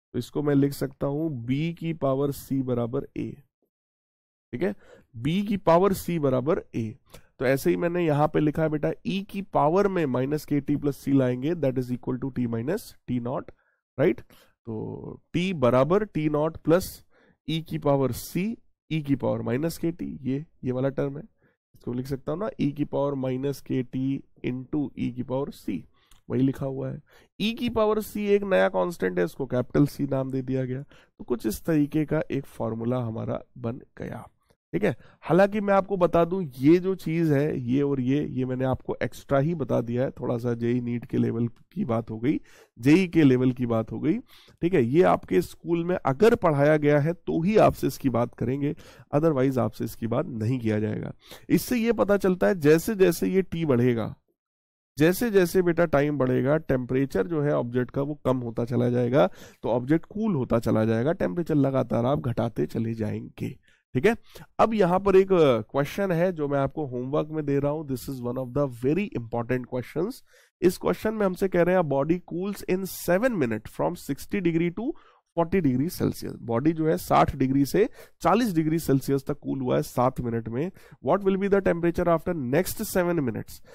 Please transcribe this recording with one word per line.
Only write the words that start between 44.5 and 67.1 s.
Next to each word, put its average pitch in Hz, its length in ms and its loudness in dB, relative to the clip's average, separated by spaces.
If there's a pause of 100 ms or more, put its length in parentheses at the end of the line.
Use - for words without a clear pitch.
ठीक 175 120 0
है। 151 100 6
ये 139 200 4
आपके 175 380 2
स्कूल 170 440 -2
में 180 100 0
अगर 208 420 4
पढ़ाया 151 400 4
गया 147 220 4
है 156 160 0
तो 160 260 -4
ही 202 160 2
आपसे 143 300 4
इसकी 135 220 -2
बात 117 260 0
करेंगे, 139 380 -2 (420)
otherwise 139 420 2
आपसे 113 280 -2
इसकी 117 220 -6
बात 120 200 -2
नहीं 120 320 -2
किया 107 200 0
जाएगा। 107 340 -4 (360)
इससे 175 280 2
ये 226 160 2
पता 202 240 2
चलता 190 300 2
है 202 120 0
जैसे 160 360 4
जैसे 185 320 2
ये 185 160 2
टी 165 220 -4
बढ़ेगा, 120 480 2 (840)
जैसे 180 340 2
जैसे 190 300 4
बेटा 170 260 2
टाइम 147 300 2
बढ़ेगा, 127 400 2
टेम्परेचर 135 720 -2
जो 165 140 -2
है 147 120 0
ऑब्जेक्ट 123 380 -2
का 139 100 -4
वो 147 240 -6
कम 131 140 2
होता 120 260 -4
चला 120 240 0
जाएगा, 123 380 2 (360)
तो 127 60 -2
ऑब्जेक्ट 127 360 0
कूल 208 300 -2
होता 120 240 0
चला 110 260 2
जाएगा, 117 280 0
टेम्परेचर 175 420 -2
लगातार 131 500 0
आप 147 220 -2
घटाते 117 380 -2
चले 113 280 -4
जाएंगे, 113 640 -6 (400)
ठीक 127 100 2
है। 226 100 4 (440)
अब 226 140 4
यहाँ 185 260 4
पर 196 160 4
एक, 196 180 6
अ, 139 280 6
क्वेश्चन 147 500 -2
है 175 220 2
जो 151 140 -4
मैं 143 120 0
आपको 139 260 -2
होमवर्क 131 460 -4